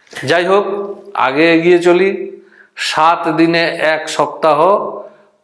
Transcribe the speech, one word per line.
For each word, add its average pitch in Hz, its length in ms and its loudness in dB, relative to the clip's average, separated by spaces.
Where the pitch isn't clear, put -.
যাই 165 220 0
হোক, 196 500 -2
আগে 139 400 2
এগিয়ে 170 260 4
চলি। 180 520 0
সাত 165 540 0
দিনে 165 340 2
এক 156 460 -2
সপ্তাহ, 160 800 0